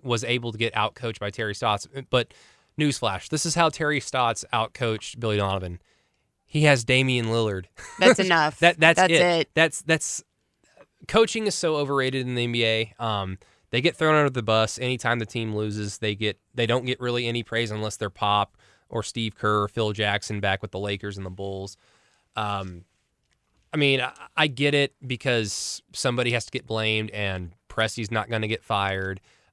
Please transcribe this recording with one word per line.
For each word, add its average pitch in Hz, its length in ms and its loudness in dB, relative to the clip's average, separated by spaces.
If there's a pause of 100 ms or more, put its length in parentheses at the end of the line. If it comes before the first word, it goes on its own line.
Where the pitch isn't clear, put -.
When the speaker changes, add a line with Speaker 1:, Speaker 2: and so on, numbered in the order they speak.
Speaker 1:
was 120 200 0
able 120 280 -2
to 104 60 -10
get 113 160 -2
outcoached 110 460 -4
by 101 120 -6
Terry 107 240 -4
Stotts. 107 320 -2 (240)
But 123 220 0 (460)
newsflash, 123 500 0
this 156 160 -2
is 160 100 -2
how 165 140 4
Terry 151 300 -2
Stotts 120 540 -2
outcoached 113 680 -2
Billy 110 180 0
Donovan. 95 420 -2 (640)
He 151 180 0
has 139 200 6
Damian 127 440 2
Lillard. 110 380 0 (320)
Speaker 2:
That's 190 220 8
Speaker 1:
<laughs> 190 80 2
Speaker 2:
enough. 160 320 2
Speaker 1:
That, 165 200 4
that's 160 200 8
Speaker 2:
That's 185 140 6
Speaker 1:
it. 165 80 8
Speaker 2:
it. 170 340 2
Speaker 1:
That's, 160 260 2
that's, - 420 -2 (840)
coaching 220 400 2
is 190 80 -2
so 160 220 0
overrated 135 500 0
in 123 80 -4
the 120 80 0
N 120 80 -2
B 117 140 0
A. 110 340 0
Um, 101 400 -4 (320)
they 123 100 0
get 160 140 2
thrown 156 180 2
under 147 160 4
the 127 140 -4
bus 110 340 2
anytime 120 400 -2
the 113 80 -4
team 110 300 -6
loses. 104 440 -4
They 107 140 -2
get, 104 240 -4 (160)
they 120 140 0
don't 123 180 2
get 127 140 -4
really 123 260 -2
any 117 160 -2
praise 113 300 -4
unless 107 260 -4
they're 104 140 -4
Pop 104 460 0 (320)
or 117 120 -4
Steve 110 320 -4
Kerr 107 300 2
or 101 60 -2
Phil 107 240 -2
Jackson 104 480 -2
back 98 200 0
with 101 100 -10
the 95 80 -8
Lakers 101 380 -6
and 95 80 -10
the 90 60 -8
Bulls. 98 460 -10 (580)
Um, 98 480 -6 (880)
I 156 40 -2
mean, 139 240 2
I, 127 100 -6 (240)
I 156 120 2
get 143 280 0
it 139 180 2 (120)
because 120 760 -2 (120)
somebody 120 400 0
has 123 120 -2
to - 60 -18
get - 160 -8
blamed 110 440 -2
and 95 420 -6 (160)
Presti's 110 420 -2
not 110 180 -2
gonna 110 200 -2
get 110 140 -4
fired. 95 580 -4 (320)